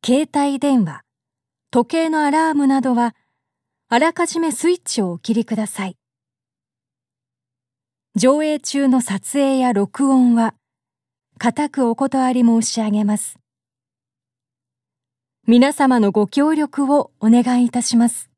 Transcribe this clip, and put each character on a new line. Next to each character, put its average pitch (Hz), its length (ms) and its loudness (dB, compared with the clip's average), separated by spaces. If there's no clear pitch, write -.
携 285 300 0
帯 285 240 -2
電 262 260 0
話、 156 180 -10
時 240 180 0
計 330 200 -2
の 311 160 -2
ア 285 60 0
ラ 320 200 0
ー 302 40 -4
ム 285 120 2
な 269 140 2
ど 254 140 -2
は、 233 220 -2
あ 233 100 0
ら 320 140 2
か 339 140 -2
じ 339 120 -6
め 330 140 -2
ス - 180 -2
イ 359 40 2
ッ 349 100 -8
チ - 180 -4
を 180 100 -4
お 170 60 -10
切 - 160 -4
り 226 100 -2
く 226 120 -6
だ 214 100 -4
さ 190 200 -8
い。 185 100 -10
上 269 300 2
映 302 160 -2
中 277 260 -4
の 254 140 2
撮 - 320 -6
影 269 260 0
や 247 140 0
録 202 360 -2
音 254 260 4
は、 233 200 0
固 247 300 -2
く 262 200 -2
お 233 80 -2
断 262 360 0
り 247 100 0
申 233 200 4
し - 180 -6
上 214 100 -2
げ 208 140 0
ま 208 120 0
す。 - 220 -10
皆 247 280 4
様 254 260 2
の 202 100 2
ご 208 160 0
協 302 280 0
力 285 400 -2
を 285 160 0
お 220 80 2
願 247 340 4
い 240 40 2
い 233 40 -2
た 247 120 -4
し - 160 0
ま 233 100 4
す。 - 300 -8